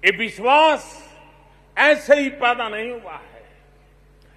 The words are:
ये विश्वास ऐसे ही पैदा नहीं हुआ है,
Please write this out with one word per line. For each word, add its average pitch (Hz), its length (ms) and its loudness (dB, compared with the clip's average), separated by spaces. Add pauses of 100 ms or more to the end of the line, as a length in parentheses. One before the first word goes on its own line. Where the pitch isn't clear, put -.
ये 190 120 2
विश्वास 254 960 0 (680)
ऐसे 294 420 4
ही 269 100 -4
पैदा 240 380 -2
नहीं 214 220 -8
हुआ 185 300 -16 (140)
है, 113 100 -20 (920)